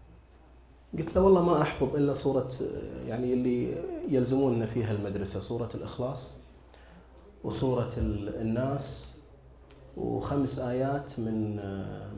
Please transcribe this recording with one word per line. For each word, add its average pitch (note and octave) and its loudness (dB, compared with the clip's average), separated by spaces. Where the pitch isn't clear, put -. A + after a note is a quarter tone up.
قلت D#3+ -2
له: F#3 6
"والله F#3+ 10
ما E3 6
أحفظ D3 0
إلا C#3+ 4
سورة، C3+ 2
يعني B2 0
اللي B2 2
يلزموننا B2+ 4
فيها A2 -2
المدرسة، G2 -2
سورة A#2 -4
الإخلاص - -6
وسورة A#2+ 0
ال-، G#2 -2
الناس B2+ -2
وخمس B2+ -2
آيات C3 -2
من، A2 -2